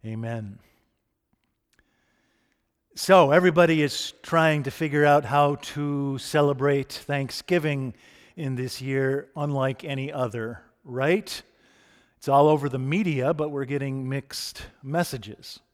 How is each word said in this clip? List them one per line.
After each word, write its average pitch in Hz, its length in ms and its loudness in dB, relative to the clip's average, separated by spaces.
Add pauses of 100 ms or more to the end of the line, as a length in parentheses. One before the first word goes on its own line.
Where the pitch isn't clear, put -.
Amen. 113 540 -8 (2250)
So, 180 360 6
everybody 165 500 6
is - 320 -2 (100)
trying 160 420 2
to 135 60 -6
figure 147 360 0
out 143 180 6
how 143 300 2
to 143 640 -4
celebrate 139 760 0
Thanksgiving 139 1000 -4 (420)
in 135 200 -6
this 127 260 -8
year 135 520 -2
unlike 139 500 -4
any 139 280 -8
other, 120 480 -6 (240)
right? 139 580 -2 (760)
It's - 100 -8
all 143 180 6
over 147 220 2
the 131 100 -4
media, 147 540 -2
but 151 160 -4
we're 139 160 -6
getting 135 420 -6
mixed - 600 -10 (160)
messages. 135 760 -6 (140)